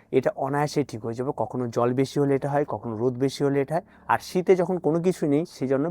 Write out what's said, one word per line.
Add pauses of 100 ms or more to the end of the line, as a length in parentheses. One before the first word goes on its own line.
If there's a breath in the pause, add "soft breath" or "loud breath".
(180 soft breath)
এটা (160)
অনায়াসেই
ঠিক
হয়ে
যাবে। (100)
কখনো (120)
জল
বেশি
হলে
এটা
হয়,
কখনো
রোদ
বেশি
হলে
এটা
হয়। (220 loud breath)
আর
শীতে
যখন
কোনো
কিছু (100)
নেই, (120)
সেই
জন্য